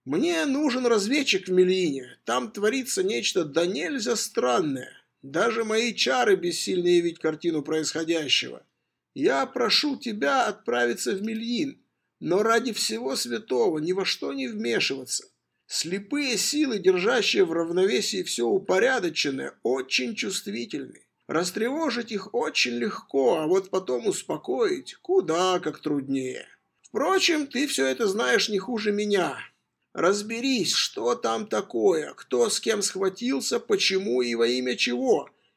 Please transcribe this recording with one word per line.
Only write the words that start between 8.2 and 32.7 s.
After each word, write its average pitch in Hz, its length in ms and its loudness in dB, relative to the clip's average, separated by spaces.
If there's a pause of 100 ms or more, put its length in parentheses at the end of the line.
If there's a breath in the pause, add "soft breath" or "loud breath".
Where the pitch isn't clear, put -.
Я 254 320 2
прошу 254 500 0
тебя 247 500 0
отправиться 240 720 0
в 196 60 -6
Мельин, 220 600 -4 (380)
но 180 240 2
ради 233 280 2
всего 240 440 -4
святого 226 600 0
ни 165 120 -2
во 185 140 0
что - 280 -4
не 269 140 -4
вмешиваться. 214 800 -2 (480)
Слепые 208 640 -2
силы, 254 440 0
держащие 190 640 4
в 165 80 -2
равновесии 180 720 0
все - 240 -2
упорядоченное, 180 1120 0
очень 127 540 -2
чувствительны. 113 880 -8 (220)
Растревожить 226 840 -2
их 208 240 -8
очень 240 380 0
легко, 135 680 2
а 156 80 0
вот 190 240 2
потом 190 380 -2
успокоить 180 880 -2
куда 180 640 2
как 160 200 -6
труднее. 135 680 -4 (340)
Впрочем, 311 640 0
ты 277 220 -2
все 269 180 0
это 254 220 0
знаешь 226 400 0
не 208 100 0
хуже 214 320 -4
меня. 202 480 0 (540)
Разберись, 214 800 0
что - 420 0
там 113 320 -4
такое, 117 680 0
кто 127 360 0
с - 80 -2
кем 214 240 0